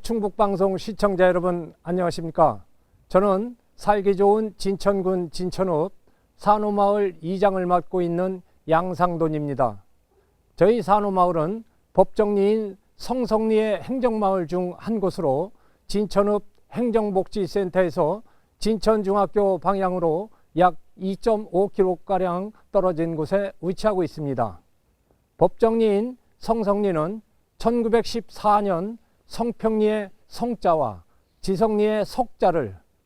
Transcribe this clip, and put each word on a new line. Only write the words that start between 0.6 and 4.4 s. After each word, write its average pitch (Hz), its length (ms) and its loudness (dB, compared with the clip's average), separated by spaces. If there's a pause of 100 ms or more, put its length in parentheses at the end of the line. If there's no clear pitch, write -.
시청자 190 500 0
여러분, 175 460 0 (100)
안녕하십니까? 165 840 0 (420)
저는 202 480 2 (200)
살기 202 400 2
좋은 208 420 2